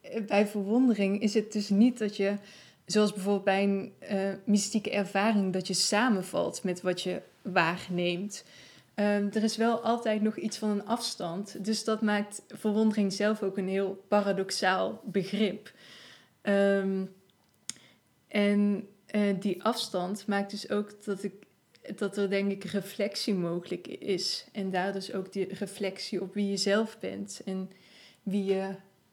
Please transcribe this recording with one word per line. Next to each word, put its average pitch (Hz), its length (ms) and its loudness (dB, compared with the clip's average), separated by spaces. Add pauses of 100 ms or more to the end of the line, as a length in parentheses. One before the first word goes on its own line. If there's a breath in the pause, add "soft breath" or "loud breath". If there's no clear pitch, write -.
eh, - 240 -8
bij 208 220 4
verwondering 202 760 2
is 208 140 2
het 214 180 0
dus 202 160 -2
niet 233 300 6
dat 208 180 -4
je, 202 200 0 (480 loud breath)
zoals 214 280 4
bijvoorbeeld 196 320 0
bij 196 200 4
een, 196 340 0
eh, 196 340 -2 (140)
mystieke 208 440 2
ervaring, 202 640 2
dat 185 140 -2
je 190 80 -2
samenvalt 185 920 2
met 180 160 -2
wat 180 220 0
je 180 200 -4 (200)
waarneemt. 180 1040 0 (500 loud breath)
Ehm, 208 380 2
er 220 100 2
is 220 140 2
wel 233 240 2
altijd 220 420 0
nog 220 140 2
iets - 220 -4
van 214 120 -2
een 202 160 0
afstand. 202 800 -6
Dus 214 200 -2
dat 214 180 0
maakt 208 460 0
verwondering 214 640 2
zelf 208 300 0
ook 196 160 -2
een 190 100 -2
heel 190 400 -2
paradoxaal 190 960 0
begrip. 202 680 -2 (680 loud breath)
Ehm, 196 640 2 (1200 soft breath)
en, 202 600 2 (180)
eh, 202 340 0
die 196 220 -2
afstand 196 640 -2
maakt 202 240 -2
dus - 200 -10
ook 208 340 -4
dat 196 180 -6
ik, - 100 -6 (640)
dat 196 200 -6
er, 202 140 0
denk 196 200 2
ik, 196 140 -6
reflectie 202 680 -2
mogelijk 175 540 -4
is. - 640 -4
En 190 180 -4
daar 185 220 0
dus 196 200 -8
ook 185 200 -6
die 190 220 -4
reflectie 190 680 -6
op 185 120 -8
wie 208 160 0
je 196 60 0
zelf 208 420 2
bent 196 460 -8
en 190 260 -6 (520 loud breath)
wie 196 220 0
je 190 300 0 (380)